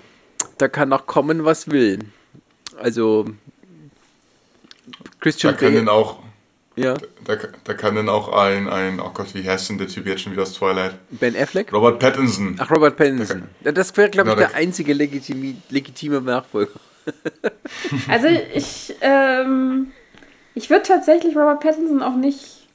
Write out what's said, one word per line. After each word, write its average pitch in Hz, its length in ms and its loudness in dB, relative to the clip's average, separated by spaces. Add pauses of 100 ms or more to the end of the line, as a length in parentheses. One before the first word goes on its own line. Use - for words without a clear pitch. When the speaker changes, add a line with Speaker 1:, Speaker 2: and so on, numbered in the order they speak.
(580)
Speaker 1:
Da 135 120 2
kann 147 180 0
noch 135 180 0
kommen, 156 380 0
was 160 260 0
will. 110 300 2 (840)
Also 110 440 2 (1900)
Christian - 340 0
Speaker 2:
Da - 60 -6
kann 135 140 4
Speaker 1:
Bale. 113 80 4
Speaker 2:
denn 107 80 0
auch, 110 300 2 (580)
Speaker 1:
Ja. 127 160 0 (320)
Speaker 2:
da, 110 100 -2 (300)
da 107 80 -6
kann 104 220 -2
denn 107 120 0
auch 104 240 0
ein, 98 380 2
ein, 95 320 -4
oh 95 120 -8
Gott, 98 200 -10
wie 95 120 -8
heißt 95 240 -2
denn 101 100 -6
der 95 100 -6
Typ 98 180 -10
jetzt 95 140 -4
schon 101 100 -10
wieder 95 120 -2
aus 92 100 -8
Twilight? 95 400 -2 (160)
Speaker 1:
Ben 120 260 -2
Affleck? 143 380 -4
Speaker 2:
Robert 117 260 4
Pattinson. 110 580 0
Speaker 1:
Ach, - 140 -2
Robert 151 240 4
Pattinson. 131 320 2
Speaker 2:
Da - 60 -4
kann 90 160 -10 (160)
Speaker 1:
Ja, 151 80 0
das 180 240 -2
wäre, 208 120 6
glaub 202 180 2
ich, 220 80 4
Speaker 2:
Genau, 208 120 0
Speaker 1:
der - 60 -4
Speaker 2:
da 139 40 -4
Speaker 1:
einzige 160 360 -2
legitimi-, 139 640 -4 (120)
legitime 135 520 -4
Nachfolger. 120 500 -2 (340)
<laughs> 147 60 -8 (960)
Speaker 3:
Also 233 200 2 (260)
ich, - 480 -8
ähm, 262 880 2 (640)
ich - 160 -10
würd 392 160 6
tatsächlich 339 500 4
Robert 294 260 4
Pattinson 311 420 0
auch 254 120 -2
nicht - 600 -4